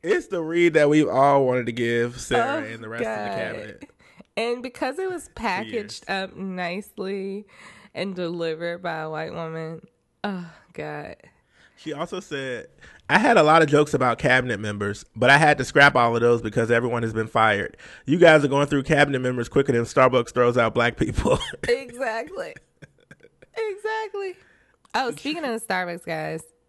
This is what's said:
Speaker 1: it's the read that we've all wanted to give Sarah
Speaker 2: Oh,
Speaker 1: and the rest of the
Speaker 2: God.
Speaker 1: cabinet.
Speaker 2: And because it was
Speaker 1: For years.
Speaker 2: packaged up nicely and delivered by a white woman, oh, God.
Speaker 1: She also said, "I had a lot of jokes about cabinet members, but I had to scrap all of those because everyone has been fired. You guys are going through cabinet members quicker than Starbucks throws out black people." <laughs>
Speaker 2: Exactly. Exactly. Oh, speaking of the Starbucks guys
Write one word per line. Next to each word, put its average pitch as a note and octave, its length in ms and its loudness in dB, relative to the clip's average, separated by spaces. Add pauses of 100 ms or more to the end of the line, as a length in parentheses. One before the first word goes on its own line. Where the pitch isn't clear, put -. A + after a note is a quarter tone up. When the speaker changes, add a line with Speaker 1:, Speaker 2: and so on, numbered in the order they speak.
Speaker 1:
it's A#3+ 240 -2
the F3 160 -6
read E3+ 320 2
that D3 160 6
we've D3+ 180 6
all C#3 380 4
wanted B2 200 0
to A#2 60 -6
give A#2+ 480 -2
Sarah A#2 420 -2
Speaker 2:
Oh, A2 100 -10
Speaker 1:
and A2+ 120 -14
the G#2+ 60 -14
rest A#2 140 -6
of A2 40 -4
the G#2+ 220 -6
Speaker 2:
God. G2 60 -6
Speaker 1:
cabinet. - 540 -10 (460)
Speaker 2:
And A#3+ 260 -4
because C4 360 -6
it F#4+ 120 -4
was F4 240 -10
Speaker 1:
For - 80 -12
years. G3 580 -6
Speaker 2:
packaged - 100 -14
up F#3+ 260 -6
nicely F#3+ 1080 -8 (480)
and F#3+ 200 -8
delivered E3+ 680 -6
by E3 160 -6
a D#3+ 120 -8
white D#3 220 -8
woman, D#3+ 480 -10 (440)
oh, F3+ 260 -8 (240)
God. D3+ 420 -12 (600)
Speaker 1:
She D#3 180 -12
also E3 260 -8
said, C3 460 -8 (420)
"I D3+ 100 4
had A#3 200 4
a D#3+ 40 8
lot D#3+ 200 8
of D#3 60 2
jokes D3 260 2
about B2+ 240 0
cabinet B2 420 0
members, G#2 440 -6 (120)
but B2 140 4
I C#3+ 80 8
had D3 200 6
to B2+ 60 -4
scrap C#3+ 320 6
all A#2 180 2
of A#2 60 0
those A#2 220 4
because A2+ 280 -2
everyone A#2 320 0
has A2+ 120 -4
been A2 140 -2
fired. A2 480 2 (280)
You D#3 140 0
guys D#3 260 8
are C#3 40 0
going C#3 180 2
through C#3+ 160 -2
cabinet C#3+ 380 2
members B2+ 280 -4
quicker C#3 240 2
than A#2 120 2
Starbucks B2+ 500 2
throws B2 240 2
out A2+ 160 0
black A#2+ 240 0
people." - 400 0 (140)
<laughs> - 160 -8
Speaker 2:
Exactly. A#3+ 880 -6 (1000)
Exactly. G#4 760 -8 (640)
Oh, A#3+ 160 -4
speaking D#4 320 -8
of B3 160 -6
the - 40 -18
Starbucks F3+ 400 -6
guys D#3+ 380 -8 (260)